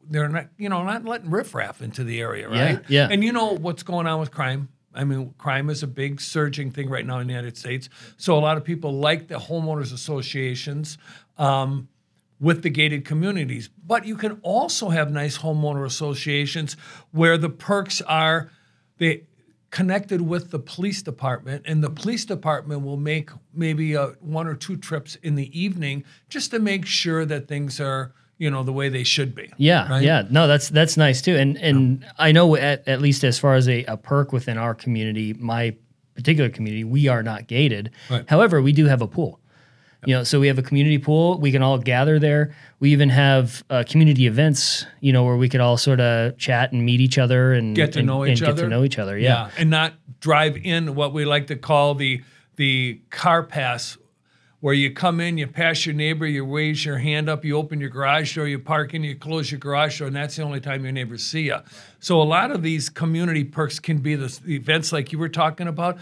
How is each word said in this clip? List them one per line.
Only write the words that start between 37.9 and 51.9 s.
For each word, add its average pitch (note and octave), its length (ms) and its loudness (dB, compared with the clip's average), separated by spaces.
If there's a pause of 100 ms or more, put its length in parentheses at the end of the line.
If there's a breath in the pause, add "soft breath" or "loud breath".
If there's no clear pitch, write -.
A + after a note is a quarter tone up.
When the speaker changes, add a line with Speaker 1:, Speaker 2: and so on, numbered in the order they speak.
Speaker 1:
Right. B2+ 200 -2
Speaker 2:
However, F3 320 6
we C#3 100 4
do D3+ 140 6
have C3+ 160 4
a A2 80 -2
pool. C3 320 -6 (640 soft breath)
Speaker 1:
Yep. - 40 -6
Speaker 2:
You C3 80 4
know, B2 80 0
so C#3 160 2
we C#3 80 6
have C3+ 100 2
a C3+ 40 0
community C#3+ 360 2
pool. D#3+ 440 2
We C#3 100 2
can C3 100 4
all C3+ 160 4
gather C3 420 2
there. D3 360 2 (240 loud breath)
We C#3+ 140 4
even C#3+ 160 6
have, C3+ 600 4
uh, B2+ 160 0
community D3 420 6
events, C#3 580 2 (160)
you C#3 100 2
know, B2+ 140 4
where B2 100 2
we B2+ 140 4
could C3 100 0
all A#2+ 160 4
sorta A#2+ 640 2
chat B2 340 0
and A#2+ 140 0
meet B2 160 2
each C3 160 2
other B2+ 340 4
and A2+ 240 2
Speaker 1:
Get D#3 160 2
to D3+ 80 -4
Speaker 2:
and, C3+ 80 4
Speaker 1:
know C3+ 160 0
Speaker 2:
and C3+ 80 2
Speaker 1:
each A#2 80 4
Speaker 2:
get D#3+ 80 2
Speaker 1:
other. D3 160 2
Speaker 2:
to A2+ 60 0
know B2 160 2
each C3+ 120 -2
other. G2+ 200 -4
Yeah. A#2 300 2
Speaker 1:
Yeah. G2+ 100 -16
And D#3+ 120 2
not D#3+ 260 2 (260)
drive D#3 340 4
in E3 400 -2
what C#3+ 160 0
we D3 140 -2
like D3 220 0
to D3 100 -8
call D3 380 2